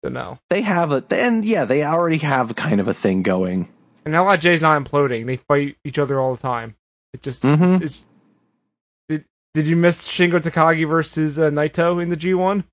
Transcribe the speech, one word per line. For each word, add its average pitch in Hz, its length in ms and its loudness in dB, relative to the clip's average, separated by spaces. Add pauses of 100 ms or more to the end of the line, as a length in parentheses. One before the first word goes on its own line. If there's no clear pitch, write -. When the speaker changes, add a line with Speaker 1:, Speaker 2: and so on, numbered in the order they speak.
Speaker 1:
so 131 60 -6
no. 127 300 -10 (100)
Speaker 2:
They 202 120 0
have 175 300 0
a, 131 200 0
and 226 340 0
yeah, 202 200 0
they 139 180 0
already 165 360 0
have 131 360 0
kind 107 260 0
of 95 60 -2
a 107 60 -2
thing 95 300 0
going. 92 460 -2 (360)
Speaker 1:
And 151 100 -4
L 180 120 4
I 196 100 4
J's 165 240 2
not 156 220 4
imploding. 127 420 0
They 127 120 -4
fight 143 460 0
each 135 160 -6
other 139 200 0
all 131 160 -2
the - 60 -18
time. 117 340 -8 (380)
It 127 80 -18
just, 131 220 -8
Speaker 2:
Mm-hmm. 151 200 4
Speaker 1:
it's, 180 200 4
it's, - 220 -10 (1040)
did, 156 160 -6 (280)
did 156 140 0
you 165 80 2
miss 170 320 2
Shingo 175 320 0
Takagi 160 480 2
versus, 156 520 -2
uh, 156 100 4
Naito 165 520 0
in 170 80 -4
the 175 60 -2
G 170 180 -2
one? 185 400 0